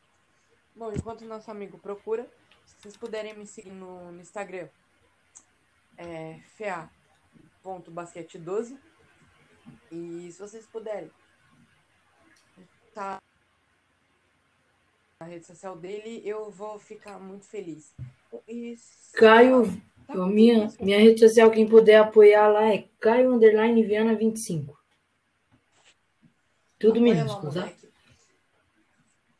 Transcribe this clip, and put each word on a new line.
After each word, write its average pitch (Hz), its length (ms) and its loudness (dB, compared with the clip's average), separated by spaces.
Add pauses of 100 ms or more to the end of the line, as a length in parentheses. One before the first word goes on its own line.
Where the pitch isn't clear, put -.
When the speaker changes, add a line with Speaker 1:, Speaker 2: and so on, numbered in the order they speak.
(760)
Speaker 1:
Bom, 220 160 -14
enquanto 220 300 -12
o 226 60 -20
nosso 220 220 -18
amigo 202 280 -16
procura, 214 500 -10 (360)
se - 180 -20
vocês 208 140 -20
puderem 214 400 -14
me 208 100 -20
seguir 190 260 -20
no, 180 400 -20
no 175 80 -20
Instagram, 180 480 -16 (1300)
é 160 440 -18 (160)
fea 180 340 -14 (720)
ponto 180 280 -18
basquete 170 480 -18
doze. 220 380 -10 (1160)
E 170 400 -16
se - 80 -20
vocês 214 260 -20
puderem 208 440 -14 (1800)
tá 196 260 -14 (2000)
na 165 60 -18
rede 170 200 -20
social 180 300 -20
dele, 214 480 -16
eu 214 260 -12
vou 208 280 -18
ficar 208 420 -20
muito 190 240 -20
feliz. 170 500 -18 (540)
E 233 280 -14
se - 360 -20
Speaker 2:
Caio, 233 540 6 (400)
Speaker 1:
tá 185 80 -16
Speaker 2:
a - 20 -12
Speaker 1:
com 185 100 -4
Speaker 2:
minha, 214 380 4
Speaker 1:
isso. - 180 -12
Speaker 2:
minha 202 160 0
rede 226 220 6
social, 220 300 6
quem 220 180 2
puder 220 320 6
apoiar 214 480 6
lá 214 240 2
é - 160 -6 (100)
Caio 254 340 0
underline 220 520 2
Viana 214 320 -2
vinte 220 220 -4
e - 20 -12
cinco. 139 420 -10 (2000)
Tudo 220 200 2
Speaker 1:
Apoia 233 160 2
lá 160 60 -2
o 143 40 -4
Speaker 2:
minúsculo, 147 280 -10
tá? 175 80 -8
Speaker 1:
moleque. - 320 -16 (1500)